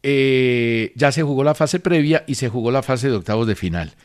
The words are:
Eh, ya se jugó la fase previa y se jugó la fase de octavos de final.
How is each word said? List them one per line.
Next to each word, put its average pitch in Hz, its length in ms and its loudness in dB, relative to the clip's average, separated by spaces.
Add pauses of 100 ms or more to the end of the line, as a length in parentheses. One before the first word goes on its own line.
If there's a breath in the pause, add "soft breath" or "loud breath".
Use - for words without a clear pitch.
Eh, 127 880 2
ya 139 180 2
se 160 120 -2
jugó 139 180 0
la 151 140 2
fase 156 240 -2
previa 160 480 2
y 135 80 -2
se 127 120 -4
jugó 117 220 -2
la 131 140 0
fase 131 260 -2
de 117 60 0
octavos 110 320 -2
de 104 80 0
final. 85 380 -6 (100)